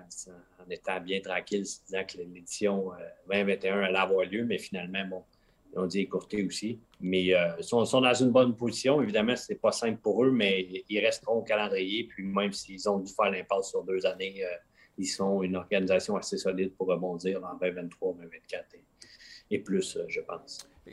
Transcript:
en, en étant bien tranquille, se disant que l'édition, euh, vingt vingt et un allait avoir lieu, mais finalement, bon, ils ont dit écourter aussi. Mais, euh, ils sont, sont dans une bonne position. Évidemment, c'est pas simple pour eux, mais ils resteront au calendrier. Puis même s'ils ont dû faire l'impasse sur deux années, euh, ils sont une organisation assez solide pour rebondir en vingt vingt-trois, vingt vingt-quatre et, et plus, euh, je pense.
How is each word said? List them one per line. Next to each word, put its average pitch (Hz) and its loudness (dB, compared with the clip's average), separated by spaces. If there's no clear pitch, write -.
en, - -18
en 87 -18
étant 92 -6
bien 95 -4
tranquille, 95 -4
se - -12
disant 95 -4
que - -14
l'édition, 90 -4
euh, 87 -14
vingt 101 2
vingt 98 0
et 95 0
un 98 2
allait 95 2
avoir 95 4
lieu, 104 -2
mais 110 -2
finalement, 95 -6
bon, 90 -8
ils - -4
ont 95 2
dit 90 -2
écourter 101 -2
aussi. 110 -6
Mais, 92 4
euh, 87 4
ils - -8
sont, 117 2
sont 131 4
dans 127 6
une 127 4
bonne 123 6
position. 127 2
Évidemment, 107 2
c'est - -6
pas 104 4
simple 113 -2
pour 107 4
eux, 135 6
mais 98 4
ils 104 0
resteront 110 2
au - 0
calendrier. 104 0
Puis - -12
même 98 0
s'ils 95 -6
ont 101 4
dû 95 -8
faire 104 2
l'impasse 95 -2
sur 92 -4
deux 95 0
années, 95 -2
euh, - -4
ils 95 -4
sont 98 0
une 92 -2
organisation 95 2
assez 95 -4
solide 95 0
pour 95 -4
rebondir 90 -2
en 90 -10
vingt 90 0
vingt-trois, 90 -6
vingt 85 -16
vingt-quatre - -14
et, - -10
et - -4
plus, - -2
euh, 85 -4
je - -6
pense. - -14